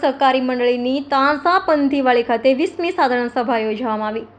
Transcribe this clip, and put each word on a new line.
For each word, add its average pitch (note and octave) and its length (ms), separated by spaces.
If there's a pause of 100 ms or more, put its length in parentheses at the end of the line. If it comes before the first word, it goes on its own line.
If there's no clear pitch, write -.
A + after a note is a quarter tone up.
સહકારી C4+ 400
મંડળીની B3 580
તાંસા C#4+ 600
પંથીવાળી C#4 640
ખાતે A#3 300
વીસમી E4+ 380
સાધારણ B3 360
સભા A#3 300
યોજવામાં A3 500
આવી. A3 180 (140)